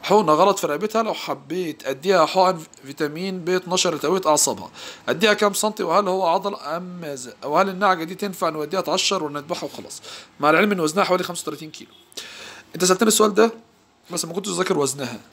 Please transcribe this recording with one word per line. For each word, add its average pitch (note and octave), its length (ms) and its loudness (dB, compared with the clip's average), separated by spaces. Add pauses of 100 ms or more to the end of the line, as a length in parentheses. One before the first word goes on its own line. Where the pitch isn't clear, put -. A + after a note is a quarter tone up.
حقنة F3+ 300 4
غلط F#3+ 260 4
في E3+ 80 -4
رقبتها، G#3 360 -2
لو G#3 120 -4
حبيت D3 720 -8
أديها D#3 400 2
حقن F3+ 320 4 (280)
فيتامين D#3+ 580 -6
بي F3+ 120 0
اتناشر F3+ 380 0
لتقوية D#3 320 0
أعصابها، C#3+ 440 0 (380)
أديها F#3+ 260 4
كام G#3 200 2
سنتي؟ G#3+ 280 -2
وهل F3+ 260 2
هو F#3 180 0
عضل F#3 280 0
أم D#3+ 280 -8 (180)
ماذا؟ C3+ 340 -12 (100)
وهل E3 240 4
النعجة F#3 360 0
دي F3 100 -10
تنفع F#3 340 -4
نوديها D#3 320 -4
تعشر E3+ 440 -2
ولا D3 160 -6
نذبحها D#3 240 -8
وخلاص؟ - 380 -14 (380)
مع D3 100 4
العلم G3 220 6
إن F#3 80 -2
وزنها E3 240 2
حوالي F3+ 200 0
خمسة E3+ 180 -8
وتلاتين D3+ 280 -10
كيلو. - 200 -20 (840)
أنت E3+ 100 0
سألتني F#3+ 240 4
السؤال G#3+ 260 4
ده A3+ 180 6 (580)
بس F3 140 -4
ما E3 80 -10
كنتش G3 160 -6
ذاكر F3+ 300 0
وزنها. C3+ 420 -4 (120)